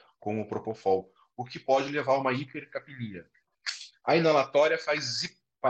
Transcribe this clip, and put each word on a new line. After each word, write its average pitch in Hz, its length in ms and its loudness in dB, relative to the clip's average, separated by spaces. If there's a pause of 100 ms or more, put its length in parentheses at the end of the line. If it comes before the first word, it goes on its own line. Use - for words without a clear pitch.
(200)
com 107 200 -4
o 104 80 -8
propofol, 101 640 -2 (240)
o 123 80 -10
que 139 140 -12
pode 139 320 0
levar 135 240 0
a 135 40 2
uma 131 140 0
hipercapnia. 127 960 -8 (760)
A 139 120 2
inalatória 156 600 4
faz 139 460 -4
hip-, - 180 -12 (300)